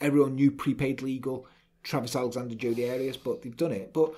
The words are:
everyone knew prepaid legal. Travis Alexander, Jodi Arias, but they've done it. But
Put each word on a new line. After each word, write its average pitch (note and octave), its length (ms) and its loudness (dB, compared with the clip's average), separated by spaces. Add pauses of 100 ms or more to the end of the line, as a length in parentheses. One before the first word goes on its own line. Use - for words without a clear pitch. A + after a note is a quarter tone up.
everyone C#3 340 4
knew C#3 160 6
prepaid C#3 500 -2
legal. C3 460 -6 (360)
Travis B2+ 340 -4
Alexander, B2 380 -4
Jodi A#2+ 340 0
Arias, C3 260 -2
but A#2 260 -4
they've A#2+ 140 -10
done E3 160 0
it. F#2+ 220 -6
But D#3 240 4